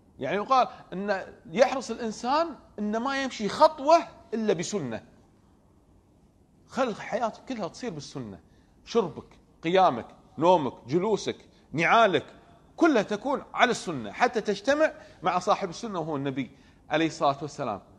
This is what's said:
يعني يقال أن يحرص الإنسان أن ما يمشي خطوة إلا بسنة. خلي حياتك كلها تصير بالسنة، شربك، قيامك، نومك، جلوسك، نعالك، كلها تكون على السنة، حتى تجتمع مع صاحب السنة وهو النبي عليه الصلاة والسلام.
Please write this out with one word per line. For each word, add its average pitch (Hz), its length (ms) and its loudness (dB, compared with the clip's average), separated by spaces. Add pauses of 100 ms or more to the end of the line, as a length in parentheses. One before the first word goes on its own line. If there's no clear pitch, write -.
(180)
يعني 143 180 -4
يقال 220 320 2 (240)
أن 190 320 -4 (280)
يحرص 247 380 2
الإنسان 247 580 -2 (300)
أن 208 180 -2
ما 269 260 -2
يمشي 247 260 -4
خطوة 294 500 4 (360)
إلا 220 180 0
بسنة. 160 520 -4 (1600)
خلي 240 260 -2
حياتك - 540 -6
كلها 214 200 -6
تصير 240 220 -10
بالسنة، 127 500 -12 (440)
شربك، - 540 -2 (240)
قيامك، 165 440 4 (320)
نومك، 156 340 4 (140)
جلوسك، 175 500 0 (360)
نعالك، 170 540 4 (500)
كلها 294 260 6
تكون 214 400 -4 (120)
على 233 160 4
السنة، 127 420 -6
حتى 240 280 0
تجتمع 277 520 0 (300)
مع 175 160 0
صاحب 185 320 0
السنة 202 280 -8
وهو 156 180 -4
النبي 135 340 -4 (400)
عليه 156 160 2
الصلاة 151 360 0
والسلام. 135 380 -6 (180)